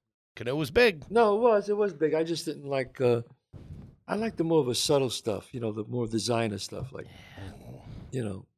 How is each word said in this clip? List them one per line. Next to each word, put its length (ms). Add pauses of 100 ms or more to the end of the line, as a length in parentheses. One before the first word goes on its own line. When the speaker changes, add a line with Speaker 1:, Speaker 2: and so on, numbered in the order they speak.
(360)
Speaker 1:
Canoe 200
was 160
big. 400
Speaker 2:
No, 240
it 60
was. 280
It 80
was 160
big. 200
I 100
just 220
didn't 200
like, 360
uh, 200 (880)
I 80
liked 220
the 60
more 180
of 60
a 80
subtle 340
stuff, 440
you 60
know, 120
the 140
more 220
designer 520
stuff, 340
like, 140 (1040)
you 120
know 220 (120)